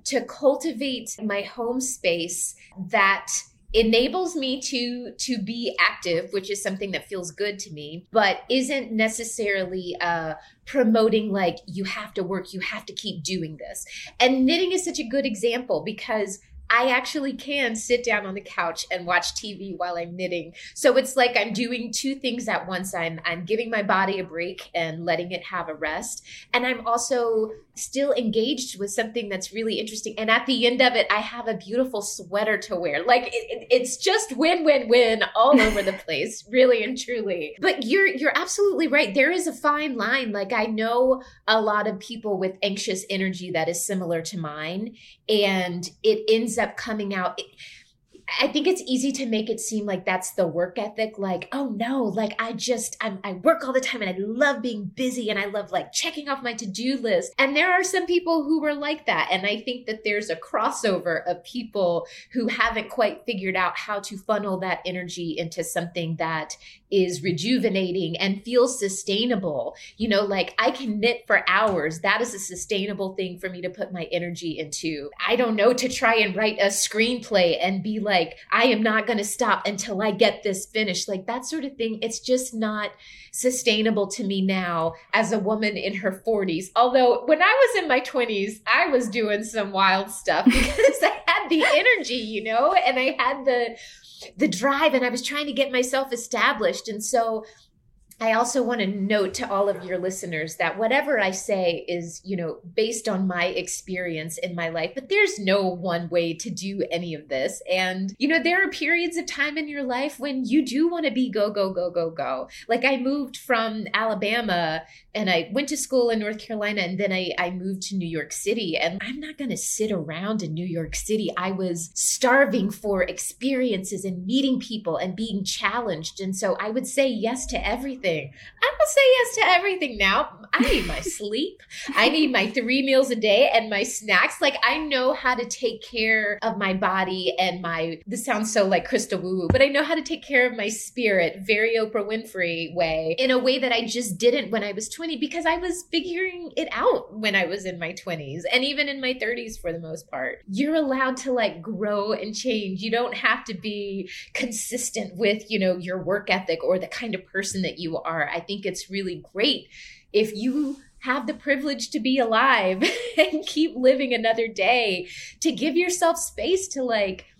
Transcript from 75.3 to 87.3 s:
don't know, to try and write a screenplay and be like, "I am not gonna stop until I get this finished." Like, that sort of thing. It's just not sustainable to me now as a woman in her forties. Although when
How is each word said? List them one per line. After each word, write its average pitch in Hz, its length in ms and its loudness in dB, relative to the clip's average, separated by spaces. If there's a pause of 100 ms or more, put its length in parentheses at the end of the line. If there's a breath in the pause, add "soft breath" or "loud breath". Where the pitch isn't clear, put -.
don't 233 200 2
know, 214 180 6
to 254 160 0
try 233 280 4
and 202 180 2
write 214 240 0
a 196 80 4
screenplay 214 920 2
and 190 220 0
be 214 180 -2
like, 196 380 2 (140 loud breath)
"I 226 140 6
am 220 180 4
not 214 240 2
gonna 214 160 0
stop 208 420 0
until 202 380 -4
I 214 80 2
get 202 320 2
this 190 240 -2
finished." 208 400 -2
Like, 190 180 -4
that 254 200 -4
sort 311 200 -4
of 277 120 -8
thing. 220 260 -2
It's 226 160 -4
just 254 340 0
not 214 380 -4 (400 loud breath)
sustainable 220 760 2
to 214 160 -6
me 196 180 0
now 175 520 0 (200 loud breath)
as 220 180 2
a 214 80 0
woman 208 360 0
in 196 200 -4
her 190 280 -4
forties. 190 520 0
Although 247 500 6
when 311 160 4